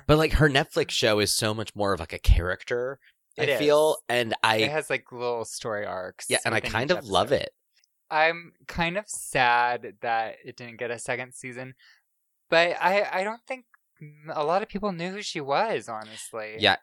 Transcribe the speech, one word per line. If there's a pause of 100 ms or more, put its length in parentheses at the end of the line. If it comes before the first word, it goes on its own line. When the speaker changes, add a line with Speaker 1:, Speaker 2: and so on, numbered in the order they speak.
Speaker 1:
But,
like,
her
Netflix
show
is
so
much
more
of,
like,
a
character, (380)
I
Speaker 2:
It
Speaker 1:
feel,
Speaker 2:
is.
Speaker 1:
and
I
Speaker 2:
It
has,
like,
little
story
arcs
Speaker 1:
Yeah,
and
I
Speaker 2:
within
Speaker 1:
kind
Speaker 2:
each
Speaker 1:
of
love
Speaker 2:
episode.
Speaker 1:
it. (560)
Speaker 2:
I'm (140)
kind
of
sad
that
it
didn't
get
a
second
season, (760)
but
I,
I
don't
think (340)
m-,
a
lot
of
people
knew
who
she
was,
honestly.
Speaker 1:
Yeah,